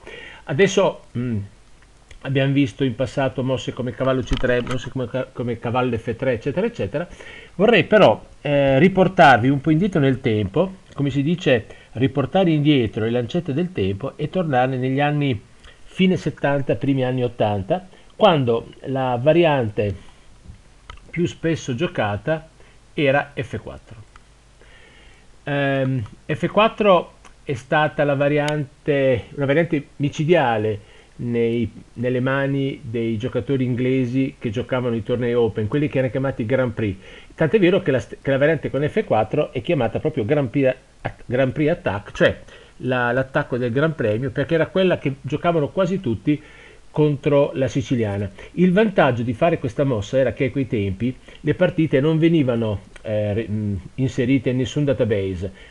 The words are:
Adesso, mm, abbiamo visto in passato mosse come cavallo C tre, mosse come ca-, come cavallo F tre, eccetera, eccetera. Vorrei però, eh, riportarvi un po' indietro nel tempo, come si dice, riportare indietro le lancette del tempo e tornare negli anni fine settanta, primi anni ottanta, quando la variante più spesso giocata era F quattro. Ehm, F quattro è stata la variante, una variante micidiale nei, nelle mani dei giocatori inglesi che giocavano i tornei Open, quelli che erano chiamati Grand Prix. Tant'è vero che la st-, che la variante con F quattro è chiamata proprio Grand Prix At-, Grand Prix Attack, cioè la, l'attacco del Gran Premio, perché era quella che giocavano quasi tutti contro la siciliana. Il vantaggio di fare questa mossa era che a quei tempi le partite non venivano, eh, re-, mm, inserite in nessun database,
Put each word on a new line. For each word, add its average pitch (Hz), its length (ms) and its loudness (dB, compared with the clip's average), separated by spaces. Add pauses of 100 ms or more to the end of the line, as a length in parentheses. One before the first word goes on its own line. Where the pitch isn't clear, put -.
(440)
Adesso, 185 600 2 (140)
mm, 120 200 -4 (840)
abbiamo 135 320 0
visto 139 300 0
in 123 100 0
passato 131 480 -2
mosse 131 320 -4
come 123 180 -6
cavallo 131 300 -2
C - 100 -6
tre, 123 300 0
mosse 127 260 -6
come 123 200 -6
ca-, - 220 -6
come 117 280 -6
cavallo 123 400 -2
F 110 180 -6
tre, 131 160 0
eccetera, 147 340 -2
eccetera. 151 400 -6 (480)
Vorrei 190 300 4
però, 156 440 6 (120)
eh, 139 380 4
riportarvi 165 720 6
un 139 100 2
po' 160 100 0
indietro 170 300 2
nel 135 220 2
tempo, 113 540 0 (180)
come 139 160 -2
si 139 120 0
dice, 139 440 0 (260)
riportare 143 580 0
indietro 139 540 2
le 113 60 0
lancette 123 420 -2
del 175 200 -2
tempo 139 440 -4
e 147 140 -6
tornare 131 480 0
negli 131 220 -2
anni 143 380 0 (460)
fine 185 320 2
settanta, 143 600 -2
primi 135 280 0
anni 127 180 0
ottanta, 107 640 -2 (300)
quando 135 560 2 (140)
la 131 340 -2
variante 135 760 2 (1160)
più 170 160 -2
spesso 156 480 -4
giocata 127 760 -4 (460)
era 143 400 0
F 117 260 -8
quattro. - 360 -18 (1500)
Ehm, 135 580 -2 (220)
F 160 220 -4
quattro 202 720 2 (260)
è 147 100 -8
stata 151 520 0
la 143 100 0
variante, 143 1200 0
una 143 100 -4
variante 147 520 0
micidiale 131 840 0 (360)
nei, 117 540 -2 (240)
nelle 123 260 -2
mani 139 640 -2
dei 113 360 -4
giocatori 127 460 -2
inglesi 127 760 -2
che 123 100 -6
giocavano 120 460 -4
i 113 80 -4
tornei 123 320 -2
Open, 113 340 0
quelli 147 200 0
che 139 100 -4
erano 127 140 -2
chiamati 131 340 -4
Grand 131 260 0
Prix. 101 240 -4 (380)
Tant'è 165 240 2
vero 185 240 4
che 156 80 0
la 127 100 2
st-, - 220 -10
che 139 80 -2
la 135 80 2
variante 147 320 0
con 139 180 -2
F 220 160 -2
quattro 113 480 0
è 131 80 -6
chiamata 123 380 0
proprio 127 260 -2
Grand 139 240 0
Prix 131 260 2 (280)
At-, - 240 -8
Grand 127 260 0
Prix 147 160 0
Attack, 104 440 -4
cioè 113 280 0 (440)
la, 123 280 0
l'attacco 135 460 -2
del 123 120 -2
Gran 151 240 0
Premio, 120 360 -2
perché 143 240 -2
era 160 120 2
quella 190 320 2
che 135 220 -4
giocavano 151 480 0
quasi 190 320 -2
tutti 143 400 -2 (500)
contro 143 640 2
la 131 140 0
siciliana. 104 600 -2 (240)
Il 180 200 4
vantaggio 170 500 2
di 117 120 -2
fare 165 240 2
questa 139 260 -4
mossa 131 340 -2
era 123 140 2
che 135 140 -2
a 123 40 -2
quei 135 160 -2
tempi 104 500 -2 (240)
le 147 140 -2
partite 160 460 2
non 160 180 2
venivano, 123 640 2 (200)
eh, 104 320 -2
re-, 113 140 -2
mm, 104 260 -4 (220)
inserite 131 540 0
in 127 60 0
nessun 131 280 -2
database, 101 680 -2 (180)